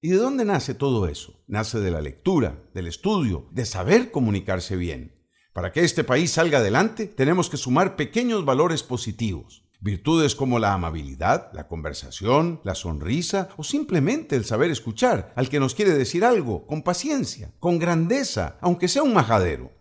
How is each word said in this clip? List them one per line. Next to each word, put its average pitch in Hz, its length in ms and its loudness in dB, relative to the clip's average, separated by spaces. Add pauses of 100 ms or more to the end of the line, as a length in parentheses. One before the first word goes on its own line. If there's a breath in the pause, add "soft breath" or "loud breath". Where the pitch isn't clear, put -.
¿Y 160 80 -6
de 185 80 4
dónde 254 300 2
nace 170 260 0
todo 120 340 0
eso? - 400 -10
Nace 107 320 -4
de 98 120 0
la 80 100 -2
lectura, 87 720 -2
del 90 140 -6
estudio, 120 680 -2
de 113 140 -4
saber 170 460 2
comunicarse 98 640 -2
bien. 78 500 -8 (260)
Para 90 200 -6
que 170 120 2
este 160 200 0
país 156 260 2
salga 165 260 2
adelante, 139 480 2
tenemos 165 460 0
que 104 80 -6
sumar 143 380 0
pequeños 208 500 -2
valores 147 360 2
positivos. 113 840 -6 (160)
Virtudes 139 520 2
como 127 240 0
la 101 160 4
amabilidad, 82 800 -2
la 78 120 -12
conversación, 101 1000 -2
la 95 100 -2
sonrisa 120 840 -4
o 151 80 -12
simplemente 220 720 0
el 110 80 0
saber 131 260 0
escuchar 139 680 -2
al 127 120 0
que 147 100 0
nos 135 160 0
quiere 196 200 4
decir 147 280 0
algo, 180 440 2
con 151 160 -6
paciencia, 196 760 -4
con 175 180 2
grandeza, 170 840 0
aunque 175 280 2
sea 277 140 2
un 262 120 2
majadero. 92 680 2